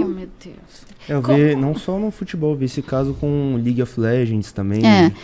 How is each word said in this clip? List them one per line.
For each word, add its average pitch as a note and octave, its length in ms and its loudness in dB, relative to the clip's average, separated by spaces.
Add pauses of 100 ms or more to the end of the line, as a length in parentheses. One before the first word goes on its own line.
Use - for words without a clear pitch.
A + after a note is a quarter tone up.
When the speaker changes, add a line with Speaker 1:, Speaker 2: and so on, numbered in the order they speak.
Speaker 1:
Oh, - 40 0
meu F#3 200 -8 (160)
Deus. - 140 -20 (520)
Speaker 2:
É, D3 40 -2
eu C#3+ 80 0
Speaker 1:
Co- B2+ 120 2
Speaker 2:
vi, D3 220 4
não C3+ 200 -2
só F#3 220 -6
no G#3+ 140 -4
futebol, D#3 440 -4
vi C3+ 100 -4
esse B2+ 160 -6
caso C3+ 380 -2
com C#3+ 440 -2
League A#2+ 180 0
of A#2+ 180 -4
Legends A2+ 520 0
também, G2+ 340 0
Speaker 3:
É. F#3+ 260 6 (120)